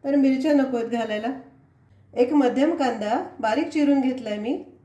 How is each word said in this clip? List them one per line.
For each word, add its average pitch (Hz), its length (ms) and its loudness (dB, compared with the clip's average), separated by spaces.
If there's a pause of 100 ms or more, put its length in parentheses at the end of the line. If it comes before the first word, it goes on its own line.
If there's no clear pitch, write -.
तर 277 120 0
मिरच्या 269 380 4
नको 262 220 2
आहेत 226 120 -4
घालायला. 226 440 -4 (800)
एक 247 180 2
मध्यम 285 440 2
कांदा 226 400 -2 (240)
बारीक 247 280 0
चिरून 285 320 2
घेतला 247 300 -2
आहे 208 80 -4
मी 226 140 -4 (320)